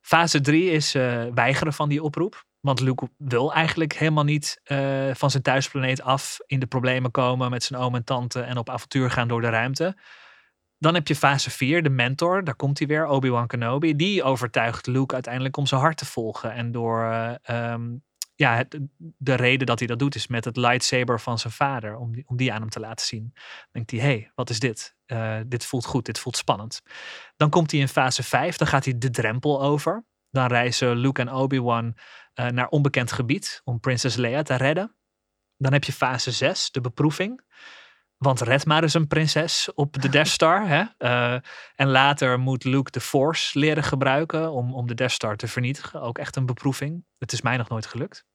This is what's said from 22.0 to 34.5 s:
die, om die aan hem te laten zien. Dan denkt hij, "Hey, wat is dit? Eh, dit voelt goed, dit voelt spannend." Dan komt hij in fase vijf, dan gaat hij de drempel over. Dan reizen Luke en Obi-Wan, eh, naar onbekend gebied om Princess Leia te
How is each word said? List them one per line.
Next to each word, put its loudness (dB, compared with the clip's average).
die, -8
om -6
die 0
aan -6
hem -8
te -10
laten -8
zien. -8
Dan -20
denkt -8
hij, -4
"Hey, 0
wat -4
is -2
dit? -4
Eh, -4
dit -6
voelt -4
goed, -2
dit -6
voelt -8
spannend." -4
Dan 4
komt 4
hij 2
in 2
fase 0
vijf, 0
dan 2
gaat 2
hij 0
de -2
drempel 0
over. 0
Dan 0
reizen 2
Luke 0
en -2
Obi-Wan, 0
eh, -4
naar 0
onbekend 2
gebied -4
om -4
Princess -2
Leia 0
te -2